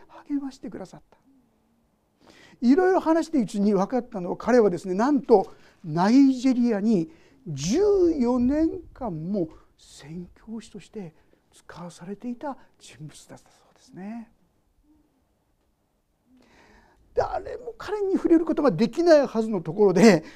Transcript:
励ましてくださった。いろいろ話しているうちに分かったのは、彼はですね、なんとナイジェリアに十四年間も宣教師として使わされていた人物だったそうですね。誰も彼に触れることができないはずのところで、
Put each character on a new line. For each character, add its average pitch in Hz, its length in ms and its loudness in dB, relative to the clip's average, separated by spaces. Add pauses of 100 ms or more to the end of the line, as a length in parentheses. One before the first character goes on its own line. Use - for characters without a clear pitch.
(280)
励 285 120 -4
ま 277 100 -8
し - 80 -18
て 269 100 -14
く 180 100 -14
だ 190 80 -14
さ 151 120 -20
っ - 120 -20
た。 - 80 -20 (1400)
い 254 140 4
ろ 370 140 4
い - 20 4
ろ 349 80 2
話 320 260 0
し - 40 -16
て 302 80 -2
い - 20 2
る 220 40 0
う - 20 -6
ち 202 140 -6
に 202 120 2
分 196 140 2
か 254 120 -4
っ 233 40 -4
た 220 180 -12
の 175 100 -6
は、 180 60 -6
彼 240 240 2
は 208 100 6
で 175 80 -4
す - 100 -14
ね、 180 60 -4
な 226 160 0
ん 285 120 2
と 196 300 4 (320)
ナ 175 260 0
イ 269 240 6
ジ 254 160 -2
ェ 254 40 0
リ 240 200 0
ア 202 60 -2
に 196 300 0 (360)
十 160 320 -4 (400)
四 240 280 0
年 320 340 0 (120)
間 175 400 -8
も 320 160 -2 (300)
宣 175 500 -18 (180)
教 220 140 -14
師 - 100 -20
と 214 80 -18
し - 120 -20
て 185 240 -16 (380)
使 - 300 -20
わ 175 80 -16
さ 170 140 -20
れ 196 120 -12
て 240 120 -14
い 240 80 -10
た 277 220 -12 (200)
人 - 220 -20
物 151 260 -20
だ 127 100 -20
っ - 20 -20
た - 120 -20
そ - 200 -20
う - 40 -20
で - 80 -20
す - 100 -20
ね。 220 380 -16 (2750)
誰 - 420 -6
も - 200 -14
彼 415 260 -8
に 381 120 -2
触 320 140 -2
れ 330 100 6
る 330 60 -2
こ 320 100 -2
と 320 80 -4
が 294 80 2
で 185 180 0
き 330 140 -4
な 339 140 6
い 277 100 2
は 226 160 -4
ず 220 60 -6
の 202 140 -4
と 160 100 -8
こ 208 140 2
ろ 190 60 4
で、 180 320 6 (120)